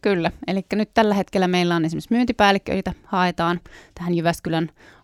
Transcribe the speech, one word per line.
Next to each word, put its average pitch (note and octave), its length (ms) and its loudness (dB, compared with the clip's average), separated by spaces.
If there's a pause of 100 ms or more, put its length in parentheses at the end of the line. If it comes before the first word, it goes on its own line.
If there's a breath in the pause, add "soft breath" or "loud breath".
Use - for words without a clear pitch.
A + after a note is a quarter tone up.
kyllä. F3+ 300 0 (140)
Elikkä F#3+ 300 -4
nyt G#3+ 180 -2
tällä G#3+ 200 4
hetkellä F#3+ 340 0
meillä F3 280 2
on E3 80 0
esimerkiksi D#3+ 300 -4
myyntipäälliköitä G3+ 800 0 (120)
haetaan F3 560 -2 (340 loud breath)
tähän F3 200 -4
Jyväskylän E3 560 -2 (340 soft breath)